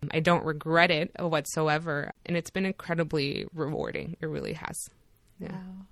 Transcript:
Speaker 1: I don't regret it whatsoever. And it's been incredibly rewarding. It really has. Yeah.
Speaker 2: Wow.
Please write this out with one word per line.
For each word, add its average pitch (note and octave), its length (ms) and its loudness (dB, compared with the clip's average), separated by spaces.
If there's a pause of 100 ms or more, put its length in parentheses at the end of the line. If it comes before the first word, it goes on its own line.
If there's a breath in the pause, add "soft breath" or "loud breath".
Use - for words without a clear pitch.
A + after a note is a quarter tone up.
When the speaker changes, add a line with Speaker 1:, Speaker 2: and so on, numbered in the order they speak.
(120)
Speaker 1:
I E3 80 4
don't E3+ 240 6
regret D#3+ 460 4
it D#3+ 280 2
whatsoever. D#3 920 0 (140)
And F3 100 0
it's E3 140 -2
been F#3+ 160 0
incredibly D#3+ 880 -2
rewarding. D3+ 640 -4
It D#3+ 60 -4
really D3 260 -4
has. - 360 -8 (500)
Yeah. F#3 140 -8
Speaker 2:
Wow. F#3+ 400 -12